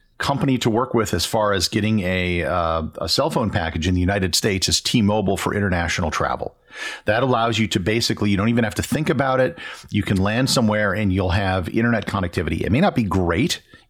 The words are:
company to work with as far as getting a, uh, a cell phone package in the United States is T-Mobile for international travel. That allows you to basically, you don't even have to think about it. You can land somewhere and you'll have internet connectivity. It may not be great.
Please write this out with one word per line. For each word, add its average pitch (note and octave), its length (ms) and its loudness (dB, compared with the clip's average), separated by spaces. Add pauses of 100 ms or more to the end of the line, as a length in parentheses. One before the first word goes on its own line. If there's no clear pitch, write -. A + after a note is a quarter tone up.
(180)
company C3+ 400 0
to B2 120 2
work A#2+ 240 0
with A2 180 2
as F2+ 140 0
far G#2+ 260 2
as F#2+ 140 0
getting G#2+ 340 2
a, F2 440 0
uh, E2 400 0 (160)
a - 80 -4
cell D3 220 0
phone A#2+ 200 0
package E2 380 -2
in F#2 60 2
the F2+ 60 2
United F#2 360 0
States G2 320 0
is E2+ 120 0
T-Mobile G2+ 560 2
for - 200 -2
international F2 560 -2
travel. - 440 -4 (500)
That A2+ 180 2
allows A#2 340 0
you A2 100 2
to G#2+ 120 0
basically, A2 500 0
you G2 60 2
don't G#2 120 2
even A#2 160 2
have G#2 120 -6
to - 60 -4
think D3 280 -2
about C3 300 2
it. - 180 0 (320)
You G#2 140 0
can G2+ 140 0
land A2 320 0
somewhere G#2+ 440 2
and G2+ 180 0
you'll F#2 180 0
have F#2+ 380 0
internet A2+ 380 0
connectivity. F2 540 -2
It - 100 -2
may B2 100 2
not G3 140 2
be B2+ 80 2
great. F#2 580 0 (300)